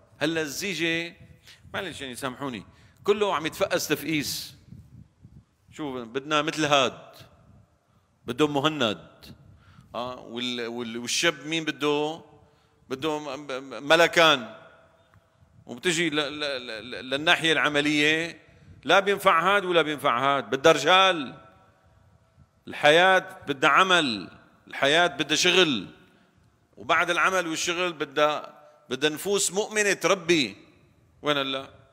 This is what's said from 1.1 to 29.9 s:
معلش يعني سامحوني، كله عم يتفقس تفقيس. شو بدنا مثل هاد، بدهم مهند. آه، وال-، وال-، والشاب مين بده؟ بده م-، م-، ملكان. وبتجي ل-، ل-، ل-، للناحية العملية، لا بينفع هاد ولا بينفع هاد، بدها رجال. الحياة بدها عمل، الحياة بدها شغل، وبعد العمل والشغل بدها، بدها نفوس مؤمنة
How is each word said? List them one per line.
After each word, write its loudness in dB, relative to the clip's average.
معلش -10
يعني -12
سامحوني، -8
كله 2
عم -4
يتفقس -2
تفقيس. -4
شو -10
بدنا -2
مثل -2
هاد، 2
بدهم 0
مهند. -2
آه، -10
وال-، -8
وال-، -8
والشاب -2
مين -4
بده؟ -2
بده -4
م-، -12
م-، -12
ملكان. 4
وبتجي -2
ل-، -4
ل-، -6
ل-، -12
للناحية 2
العملية، 2
لا 6
بينفع 2
هاد 0
ولا 4
بينفع 0
هاد، -6
بدها 6
رجال. 2
الحياة 4
بدها 2
عمل، 2
الحياة 2
بدها -4
شغل، 2
وبعد 0
العمل 0
والشغل -4
بدها، -2
بدها 0
نفوس -2
مؤمنة 0